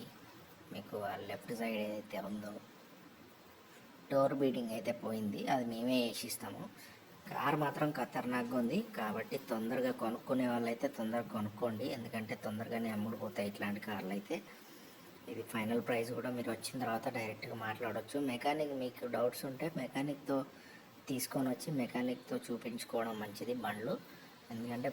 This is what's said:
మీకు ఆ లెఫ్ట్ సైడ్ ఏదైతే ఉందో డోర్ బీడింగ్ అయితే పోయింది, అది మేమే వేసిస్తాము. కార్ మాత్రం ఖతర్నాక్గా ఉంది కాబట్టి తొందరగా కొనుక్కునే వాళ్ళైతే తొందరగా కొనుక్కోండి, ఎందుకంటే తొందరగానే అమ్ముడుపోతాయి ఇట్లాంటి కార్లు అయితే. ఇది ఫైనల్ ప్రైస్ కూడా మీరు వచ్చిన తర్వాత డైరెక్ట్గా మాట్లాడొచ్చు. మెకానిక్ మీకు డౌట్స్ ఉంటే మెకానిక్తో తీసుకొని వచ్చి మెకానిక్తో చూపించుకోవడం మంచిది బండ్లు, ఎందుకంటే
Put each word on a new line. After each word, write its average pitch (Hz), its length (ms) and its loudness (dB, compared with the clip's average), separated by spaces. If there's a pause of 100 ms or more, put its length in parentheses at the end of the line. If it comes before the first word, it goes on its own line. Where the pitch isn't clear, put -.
(720)
మీకు - 240 -6 (120)
ఆ 107 60 0 (160)
లెఫ్ట్ - 300 -6
సైడ్ 113 240 0
ఏదైతే 104 340 -4 (100)
ఉందో 104 240 -4 (1600)
డోర్ 135 300 8
బీడింగ్ 123 360 4
అయితే 98 160 0 (120)
పోయింది, 107 360 0 (120)
అది 127 200 4
మేమే 123 320 2
వేసిస్తాము. - 580 -4 (680)
కార్ 143 340 4
మాత్రం 147 240 4 (100)
ఖతర్నాక్గా 247 640 0
ఉంది 208 160 4 (200)
కాబట్టి 220 380 0 (160)
తొందరగా 123 400 4 (100)
కొనుక్కునే 123 500 4
వాళ్ళైతే 120 360 2 (100)
తొందరగా 113 380 2
కొనుక్కోండి, 110 500 0 (100)
ఎందుకంటే 110 380 -4 (100)
తొందరగానే 113 520 0
అమ్ముడుపోతాయి 113 560 0
ఇట్లాంటి 208 360 -2
కార్లు 196 300 -2
అయితే. 185 200 -2 (960)
ఇది 110 120 -4 (100)
ఫైనల్ 113 340 4
ప్రైస్ 120 300 4
కూడా 123 180 0
మీరు 120 200 0
వచ్చిన - 280 -6
తర్వాత 113 240 2 (100)
డైరెక్ట్గా 113 380 -4 (100)
మాట్లాడొచ్చు. 110 520 0 (140)
మెకానిక్ 147 420 2 (100)
మీకు 123 320 -4
డౌట్స్ 120 340 4
ఉంటే 139 180 -2 (140)
మెకానిక్తో 139 560 2 (720)
తీసుకొని 131 440 2
వచ్చి - 140 -2 (140)
మెకానిక్తో 123 540 0 (100)
చూపించుకోవడం 117 800 0
మంచిది 110 400 -2
బండ్లు, 107 320 0 (560)
ఎందుకంటే 240 400 0